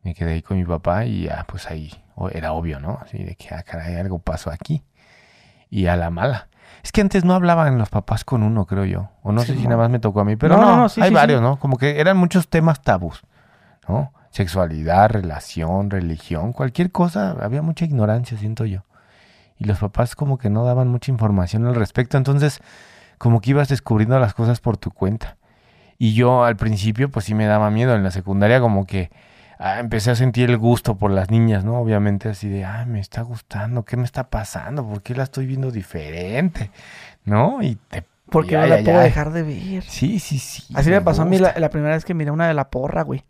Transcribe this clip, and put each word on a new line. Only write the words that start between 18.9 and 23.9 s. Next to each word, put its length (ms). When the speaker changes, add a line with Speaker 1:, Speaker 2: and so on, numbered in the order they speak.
Speaker 1:
Y 80
los 140
papás 360
como 220
que 140
no 140
daban 240
mucha 220
información 540
al 100
respecto. 420
Entonces, 420
como 240
que 100
ibas 180
descubriendo 500